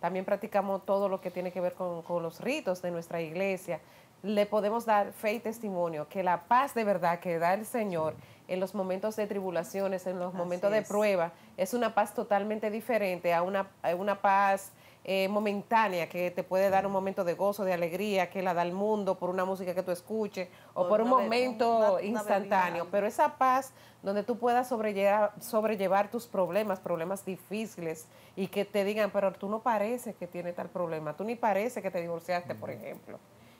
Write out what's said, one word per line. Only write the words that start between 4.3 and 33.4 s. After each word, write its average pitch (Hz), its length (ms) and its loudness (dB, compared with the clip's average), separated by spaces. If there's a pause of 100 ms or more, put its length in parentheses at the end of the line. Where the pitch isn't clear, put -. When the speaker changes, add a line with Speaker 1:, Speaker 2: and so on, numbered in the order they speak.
Speaker 1:
podemos 214 380 0
dar 208 280 2
fe 214 220 -2
y 233 60 -6
testimonio 180 680 -4
que 190 140 -4
la 175 220 2
paz 262 300 2
de 233 100 0
verdad 175 360 2
que 170 180 -2
da 175 160 4
el 214 120 -2
Señor 175 500 -2
Speaker 2:
Sí. - 60 -18 (320)
Speaker 1:
en 185 60 -2
los 190 140 -2
momentos 190 420 -2
de 214 100 0
tribulaciones, 190 800 -2
en 185 120 -4
los 180 120 -4
Speaker 3:
Así 180 60 -8
Speaker 1:
momentos 175 340 0
de 214 80 4
Speaker 3:
es. 208 100 -2
Speaker 1:
prueba, 202 440 2 (240)
es 190 160 -2
una 233 220 0
paz 214 200 2
totalmente 208 560 0
diferente 202 640 0
a 170 100 4
una, 196 280 -2 (120)
a 165 120 0
una 196 260 -2
paz, 196 520 4 (320)
eh, 190 240 2
momentánea 202 800 0
que 180 200 -2
te 175 140 -4
puede 190 240 4
dar 190 140 4
Speaker 2:
Sí. 196 40 -2
Speaker 1:
un 196 60 -2
momento 190 320 0
de 170 80 2
gozo, 196 320 -2
de 185 80 2
alegría, 180 560 0
que 196 140 -6
la 185 100 0
da 170 100 2
el 175 120 0
mundo 202 440 0
por 180 120 -2
una 185 160 0
música 185 280 -4
que 185 80 0
tú 185 80 -6
escuches 196 580 -4 (260)
o 180 80 0
Speaker 3:
Por 180 60 2
Speaker 1:
por 214 120 6
un 233 80 2
Speaker 3:
una 254 80 6
be-, 240 80 4
Speaker 1:
momento 233 540 2
Speaker 3:
una, 214 140 6
una 175 120 0
Speaker 1:
instantáneo, 196 800 0
Speaker 3:
bebida. 175 60 -8
Speaker 1:
pero 202 160 2
esa 294 320 2
paz 262 340 2 (300)
donde 202 200 0
tú 233 160 -2
puedas 247 300 2
sobrellevar, 208 720 2
sobrellevar 202 720 2
tus 233 160 -4
problemas, 196 540 0
problemas 175 440 -2
difíciles 180 840 -6 (300)
y 190 120 -2
que 202 180 -2
te 202 180 0
digan, 208 260 0
"Pero 196 220 2
tú 196 160 -8
no 220 140 -4
pareces 226 540 0
que 175 100 -8
tienes 175 300 -8
tal 180 120 -8
problema, 160 480 -4
tú 190 80 -6
ni 233 120 -4
pareces 220 460 0
que 185 80 -6
te 175 120 -4
divorciaste", 170 520 -4
por 107 140 -10
Speaker 2:
Ujú. - 100 -10
Speaker 1:
ejemplo. - 400 -14 (420)